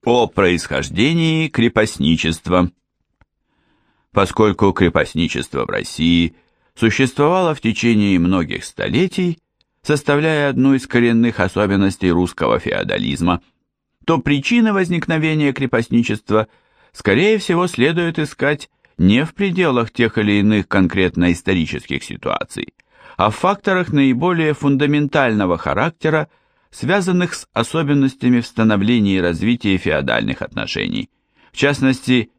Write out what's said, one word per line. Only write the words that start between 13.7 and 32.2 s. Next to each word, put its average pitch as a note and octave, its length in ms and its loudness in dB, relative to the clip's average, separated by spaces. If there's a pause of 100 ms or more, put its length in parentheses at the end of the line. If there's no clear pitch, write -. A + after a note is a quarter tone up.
то E3 120 0
причины G#3+ 540 0
возникновения D#3+ 800 -2
крепостничества, A#2 960 -2 (460)
скорее F3 440 2
всего, F3+ 300 -2
следует E3 500 -2
искать D3 520 -4 (280)
не G#2+ 280 4
в - 80 -12
пределах E3+ 580 0
тех A#2 260 0
или G#2 220 2
иных G#2 300 2
конкретно F2 640 0
исторических D#2 680 -4
ситуаций, - 680 -8 (480)
а G3+ 120 2
в G#3 60 -6
факторах F#3+ 560 -2
наиболее D3+ 640 2
фундаментального C#3 1040 0
характера, D3+ 720 -2 (400)
связанных F3+ 640 -2
с - 200 -14
особенностями C3+ 880 0
в A#2 40 -8
становлении G#2+ 720 2
и F#2 60 0
развитии F#2+ 560 0
феодальных B1 640 -2
отношений, - 680 -6 (440)
в - 40 -20
частности C3 800 0